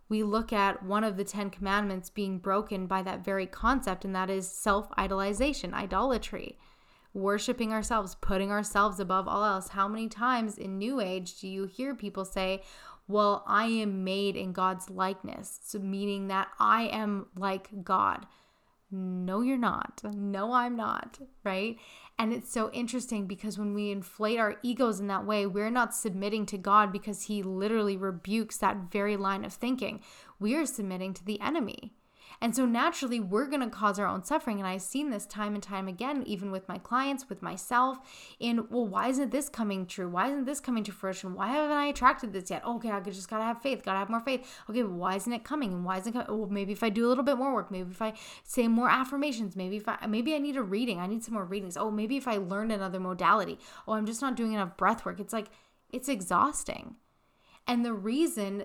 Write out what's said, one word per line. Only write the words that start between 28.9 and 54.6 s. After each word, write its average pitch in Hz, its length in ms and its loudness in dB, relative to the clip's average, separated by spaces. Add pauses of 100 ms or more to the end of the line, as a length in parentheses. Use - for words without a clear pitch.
very 208 260 2
line 196 260 0
of 190 100 -8
thinking. - 480 -2 (380)
We 214 160 2
are 320 100 2
submitting 190 500 -4
to 175 100 -14
the 208 160 -4
enemy. 254 520 -2 (460)
And 233 160 0
so 254 120 4
naturally, 240 520 2
we're 208 280 2
gonna 269 200 0
cause 202 300 0
our 202 80 0
own 185 180 -2
suffering. 254 360 0
And 196 80 -2
I've 190 160 -2
seen 285 260 -2
this 208 160 -4
time 208 300 -4
and 202 80 -4
time 190 240 -6
again, 247 400 -2
even 196 240 -2
with 190 160 -6
my 180 100 -6
clients, 269 500 0
with 190 140 -10
myself, 247 560 2 (420)
in, 233 300 0
"Well, 240 160 2
why 196 220 0
isn't 262 240 2
this 285 180 0
coming 196 380 -2
true? 180 200 -4
Why 180 200 2
isn't 277 180 0
this 285 140 -4
coming 226 240 0
to 208 80 -8
fruition? 190 420 -6
Why 196 140 -2
haven't 294 280 2
I 285 100 2
attracted 277 480 2
this 185 180 -4
yet? - 120 -4
Okay, 233 280 -2
I 202 80 0
just 190 280 -8
gotta 220 160 -2
have 226 200 -2
faith, 269 200 -2
gotta 190 140 0
have 196 140 -2
more 226 80 2
faith. 254 280 -2 (220)
Okay, 233 140 2
well, 190 100 -2
why 185 220 0
isn't 233 180 -2
it 233 100 -4
coming? 269 300 -2
And 175 100 -2
why 185 140 0
isn't 226 180 -2
it 247 100 -2
coming? 214 140 -2
Well, 208 80 -2
maybe 202 260 0
if 202 100 -4
I 226 60 4
do 233 180 4
a - 20 8
little 254 140 6
bit 262 160 4
more 269 160 2
work, 196 160 -2
maybe 185 180 -6
if 185 140 -6
I 220 100 -2 (300)
say 233 240 2
more 233 220 6
affirmations, 262 640 2
maybe 190 220 -4
if 208 100 -8
I, - 180 -2
maybe 233 300 2
I - 20 2
need 285 200 -2
a 254 60 2
reading, 202 360 0
I 180 80 -2
need 226 160 -4
some 220 100 -8
more 196 120 -2
readings. 190 300 -6
Oh, 214 140 0
maybe 214 280 0
if 254 100 -4
I 220 100 2
learned 196 340 -2
another 190 280 -2
modality. 180 580 4 (300)
Oh, 220 60 0
I'm 214 120 0
just 226 160 -4
not 262 140 0
doing 226 180 0
enough 190 240 -2